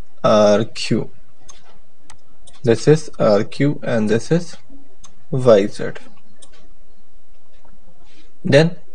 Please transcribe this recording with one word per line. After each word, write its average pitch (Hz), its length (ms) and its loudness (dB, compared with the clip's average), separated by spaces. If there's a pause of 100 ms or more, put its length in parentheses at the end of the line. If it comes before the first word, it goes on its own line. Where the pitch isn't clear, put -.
(220)
R 107 420 6
Q. - 460 -2 (1500)
This 117 260 4
is 156 300 4
R 107 260 4
Q 143 380 0
and 113 260 0
this 113 220 0
is 175 260 0 (760)
Y 117 360 6
Z. - 260 -2 (2500)
Then 165 320 6 (180)